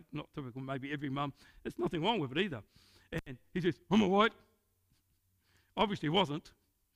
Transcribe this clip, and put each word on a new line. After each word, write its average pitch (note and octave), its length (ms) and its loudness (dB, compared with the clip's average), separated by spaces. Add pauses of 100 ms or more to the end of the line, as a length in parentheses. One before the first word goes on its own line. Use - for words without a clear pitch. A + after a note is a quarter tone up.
(100)
not D#3 240 -8
typical, C3 280 -10
maybe C3+ 280 -6
every D3 200 -4
mum. C#3 240 -2 (280)
There's - 160 -8
nothing F#3 240 -2
wrong A3 160 2
with C3+ 140 -4
it D3 60 -2
either. D#3+ 240 -2 (640)
And C3 100 -12 (160)
he F#3+ 80 -2
says, E3 180 0 (120)
"I'm G#3+ 120 6
all G3 160 4
right." A3 140 4 (1400)
Obviously G3+ 320 2
wasn't. D#3+ 440 0 (440)